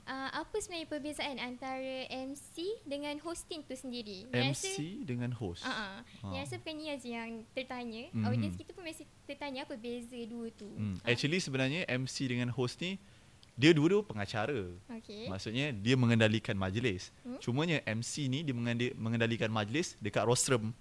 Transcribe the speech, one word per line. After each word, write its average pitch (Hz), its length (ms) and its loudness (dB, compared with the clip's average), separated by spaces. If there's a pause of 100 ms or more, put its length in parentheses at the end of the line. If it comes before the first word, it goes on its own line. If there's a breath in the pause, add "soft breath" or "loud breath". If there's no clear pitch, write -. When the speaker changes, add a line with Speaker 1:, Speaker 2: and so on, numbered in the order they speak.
Speaker 1:
ah, 269 320 -4
apa 320 180 -4
sebenarnya 359 320 -2
perbezaan 294 520 -4
antara 262 420 -4 (280)
M 262 280 -6
C - 240 -12 (240)
dengan 294 340 -4
hosting 339 460 -8
tu - 80 -10
sendiri? 233 540 -8
Ni 254 100 -4
Speaker 2:
M 131 160 2
C 381 160 -2
Speaker 1:
rasa, 381 160 -2 (180)
Speaker 2:
dengan 123 300 -2
host. 104 320 -6
Speaker 1:
ah, 262 80 -2
ah. 196 240 -6 (280 loud breath)
Ni 269 120 -4
Speaker 2:
Ah. 277 80 -4
Speaker 1:
rasa 359 120 -6
bukan 330 200 -8
Nia 302 180 -4
je 254 140 -8
yang 233 220 -6 (200)
tertanya. 247 640 -8
Speaker 2:
Mhm. 113 100 -2
Speaker 1:
Audiens 104 300 2
kita - 180 -10
pun 370 140 -14
mesti - 240 -10 (160)
tertanya 285 400 -6
apa 302 100 -8
beza 240 500 -8
dua 233 260 -8
tu. 214 180 -14
Speaker 2:
Hmm. 101 320 -4
Speaker 1:
Ah. - 80 -2
Speaker 2:
Actually, 143 300 4
sebenarnya 135 480 0
M 127 180 0
C 131 220 -2
dengan 123 220 2
host 123 300 0
ni, 185 220 -4 (520 loud breath)
dia 151 200 10
dua-dua 170 300 8
pengacara. 107 720 -2 (160)
Speaker 1:
Okey. - 340 -12
Speaker 2:
Maksudnya, 117 460 -2
dia 113 220 6
mengendalikan 113 600 6
majlis. 95 540 0 (140)
Speaker 1:
Hmm. 247 180 -8
Speaker 2:
Cumanya 147 420 2
M 110 180 -2
C 139 260 -4
ni, 131 160 0
dia 143 100 0
mengendi-, 120 400 0
mengendalikan 113 560 2
majlis 110 500 0
dekat 107 240 0
rostrum. 113 460 4 (120)